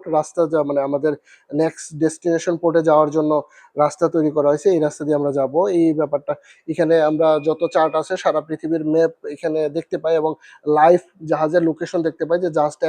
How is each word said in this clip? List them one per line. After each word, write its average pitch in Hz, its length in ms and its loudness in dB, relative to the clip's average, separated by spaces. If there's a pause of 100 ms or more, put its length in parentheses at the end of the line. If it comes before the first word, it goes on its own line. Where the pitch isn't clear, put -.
রাস্তা 156 400 -2
যা 151 160 0
মানে 143 180 -2
আমাদের 143 320 -2 (400)
নেক্সট 156 420 -4
ডেস্টিনেশন 160 640 -2
পোর্টে 165 260 0
যাওয়ার 156 260 4
জন্য 151 320 0 (360)
রাস্তা 147 320 0
তৈরি 151 220 0
করা 147 180 2
হয়েছে, 151 200 2
এই 175 100 2
রাস্তা 151 260 -2
দিয়ে 151 100 0
আমরা 143 160 -2
যাব। 135 220 -2 (140)
এই 170 260 2
ব্যাপারটা 147 400 -4 (340)
এখানে 160 340 2
আমরা 156 440 2
যত 156 280 0
চার্ট 160 220 2
আছে 156 220 -4
সারা 156 240 0
পৃথিবীর 156 440 -4
ম্যাপ 160 260 2 (140)
এখানে 156 440 -4
দেখতে 160 280 -8
পাই 160 180 0
এবং 156 180 0 (340)
লাইভ 156 320 6 (260)
জাহাজের 156 380 0
লোকেশন 165 380 -2
দেখতে 160 240 -4
পাই 170 140 0
যে 180 120 0
জাহাজটা 151 380 0